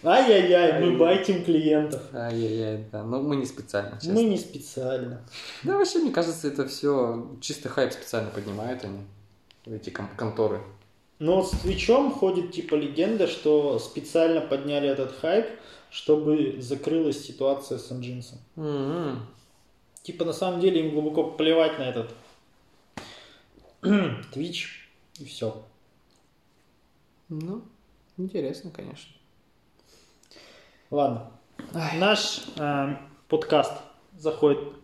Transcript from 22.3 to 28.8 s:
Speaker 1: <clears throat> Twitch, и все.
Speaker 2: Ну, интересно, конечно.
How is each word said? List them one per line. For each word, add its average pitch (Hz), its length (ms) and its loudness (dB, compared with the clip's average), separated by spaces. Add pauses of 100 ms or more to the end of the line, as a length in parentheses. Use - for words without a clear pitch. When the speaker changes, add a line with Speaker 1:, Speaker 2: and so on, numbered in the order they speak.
Speaker 1:
<clears throat> - 0 -
Twitch, 170 840 0 (540)
и 143 60 -16
все. 110 380 -8 (1700)
Speaker 2:
Ну, 170 320 -8 (560)
интересно, 180 540 -6
конечно. - 400 -16 (1800)